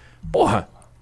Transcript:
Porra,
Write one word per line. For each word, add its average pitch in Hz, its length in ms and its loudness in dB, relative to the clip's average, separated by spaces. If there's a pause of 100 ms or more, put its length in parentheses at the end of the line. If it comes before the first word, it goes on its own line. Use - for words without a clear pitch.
(320)
Porra, 135 360 0 (340)